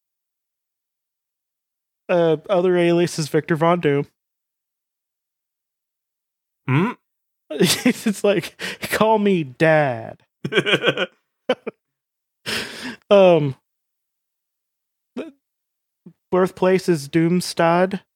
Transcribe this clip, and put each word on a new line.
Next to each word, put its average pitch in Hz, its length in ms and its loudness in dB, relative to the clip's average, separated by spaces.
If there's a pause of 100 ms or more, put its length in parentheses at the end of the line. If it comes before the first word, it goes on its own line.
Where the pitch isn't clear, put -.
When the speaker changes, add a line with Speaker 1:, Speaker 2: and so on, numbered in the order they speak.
(2000)
Speaker 1:
uh, 170 300 2 (120)
other 185 260 2
alias 170 440 2
is 143 80 -6
Victor 165 260 0
Von 170 240 2
Doom. 143 300 -2 (2500)
Speaker 2:
Hmm? 160 240 -2 (320)
Speaker 1:
<laughs> - 280 -20
It's 240 760 -2
like, - 360 -2 (300)
"Call 220 300 0
me 196 240 0
Dad." 131 800 -2 (260)
Speaker 2:
<laughs> 202 580 -2 (2000)
Speaker 1:
Um, 175 440 6 (2750)
birthplace 185 560 0
is 143 200 -2
Doomstad, 175 920 0 (160)